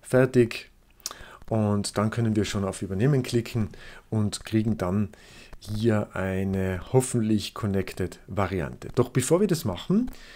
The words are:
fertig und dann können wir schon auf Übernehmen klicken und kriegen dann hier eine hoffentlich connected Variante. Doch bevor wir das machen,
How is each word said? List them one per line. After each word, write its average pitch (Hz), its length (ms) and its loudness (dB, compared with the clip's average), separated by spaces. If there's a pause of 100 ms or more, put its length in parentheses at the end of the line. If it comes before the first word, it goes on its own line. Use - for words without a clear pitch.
fertig 127 680 4 (800)
und 104 500 0
dann 107 120 2
können 113 260 0
wir 104 80 2
schon 98 220 -2
auf 95 160 -6
Übernehmen 117 420 2
klicken 117 460 -2 (400)
und 104 340 -2
kriegen 110 340 0
dann 95 320 0 (500)
hier 107 540 0
eine 95 680 -2 (100)
hoffentlich 110 640 2
connected 95 720 -4
Variante. 90 680 -2
Doch 123 140 4
bevor 160 300 2
wir 208 80 2
das 175 160 0
machen, 185 480 0 (240)